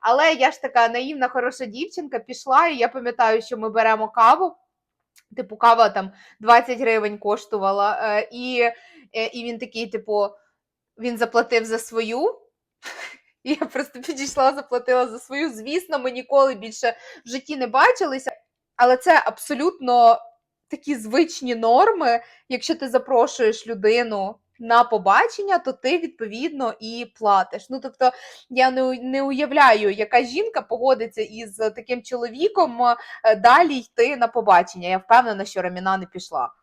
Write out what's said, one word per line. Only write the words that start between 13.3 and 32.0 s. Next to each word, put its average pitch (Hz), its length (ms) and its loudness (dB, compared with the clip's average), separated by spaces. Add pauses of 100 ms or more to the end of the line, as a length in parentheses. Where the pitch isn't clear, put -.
і 254 60 -6 (100)
я 311 60 -6
просто 262 340 -10
підійшла, 269 520 -2
заплатила 247 540 -2
за 226 120 -14
свою. 285 340 -6
Звісно, 285 460 -6
ми 254 120 -6
ніколи 262 440 2
більше 220 420 -6 (300)
в - 20 -20
житті 269 280 -10
не 262 100 -4
бачилися, 269 640 0 (460)
але 247 200 6
це 311 280 4
абсолютно 247 960 2 (500)
такі 294 280 -8
звичні 247 580 -2
норми. 247 680 2 (280)
Якщо 262 260 -6
ти 277 140 -10
запрошуєш 247 800 0
людину 214 680 -2 (260)
на 233 220 4
побачення, 247 720 0
то 269 140 -6
ти, 269 260 -2
відповідно, 254 840 -8
і 233 380 -12
платиш. 202 520 0
Ну, 262 100 -8
тобто, 254 300 0 (400)
я 254 200 4
не 262 120 -2
у-, 254 200 -2
не 262 200 -4
уявляю, 269 680 4
яка 214 340 0
жінка 339 380 -4
погодиться 233 600 -2
із 214 340 -12
таким 226 460 -6